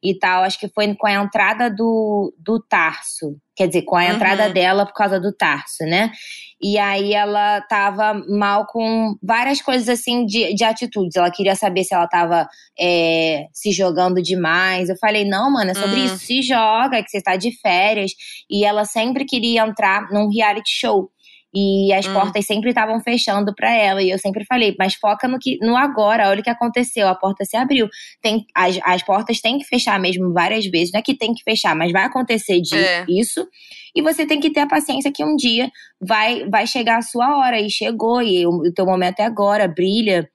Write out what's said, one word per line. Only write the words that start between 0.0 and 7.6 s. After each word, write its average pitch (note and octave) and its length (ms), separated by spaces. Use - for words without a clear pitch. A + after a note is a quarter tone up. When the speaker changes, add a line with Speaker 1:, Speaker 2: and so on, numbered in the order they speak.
Speaker 1:
e F#3+ 140
tal. F#3 280
Acho G3 140
que G#3 100
foi G#3 260
com G#3+ 120
a G3+ 80
entrada G#3 560
do, G#3+ 680
do A3 220
Tarso. D#3+ 760
Quer F#3 120
dizer, F3+ 140
com F#3 140
a F3 80
entrada G3+ 440
Speaker 2:
Uhum. F#3 40
Speaker 1:
dela F#3 340
por - 80
causa G3 260
do G3 120
Tarso, D#3 520
né? F#3+ 260
E G3+ 180
aí G3+ 340
ela G#3 480